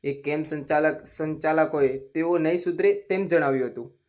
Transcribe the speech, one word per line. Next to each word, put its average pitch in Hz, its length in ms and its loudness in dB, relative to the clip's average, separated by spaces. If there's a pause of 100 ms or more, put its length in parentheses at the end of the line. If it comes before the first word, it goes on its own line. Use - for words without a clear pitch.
એક 143 200 -4
કેમ્પ 151 220 -2
સંચાલક, 151 600 0
સંચાલકોએ 156 840 0 (220)
તેઓ 165 240 0
નહીં 165 300 0
સુધરે 185 280 2 (140)
તેમ 190 180 0
જણાવ્યું 135 460 2
હતું. 117 160 -10 (200)